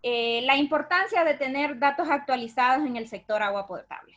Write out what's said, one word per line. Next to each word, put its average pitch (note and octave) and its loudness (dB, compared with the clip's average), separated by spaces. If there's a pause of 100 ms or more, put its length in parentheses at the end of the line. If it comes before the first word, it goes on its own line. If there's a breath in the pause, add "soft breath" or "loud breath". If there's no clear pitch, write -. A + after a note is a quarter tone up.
Eh, A#3 0
la C4+ 4
importancia E4 2
de D4 4
tener C#4 -2
datos C#4+ 0
actualizados C4 2
en B3 -4
el A3+ -8
sector G#3+ -4
agua G3+ -2
potable. - -14